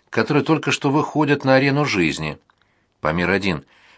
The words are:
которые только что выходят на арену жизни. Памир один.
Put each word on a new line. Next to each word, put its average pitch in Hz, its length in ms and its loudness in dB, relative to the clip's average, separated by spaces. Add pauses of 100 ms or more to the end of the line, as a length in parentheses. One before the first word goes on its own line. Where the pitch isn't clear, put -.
которые 135 360 0
только 147 260 0
что 139 200 -2
выходят 143 540 0
на 135 120 4
арену 143 280 2
жизни. 78 540 -2 (640)
Памир 87 280 0
один. 95 340 -2 (340)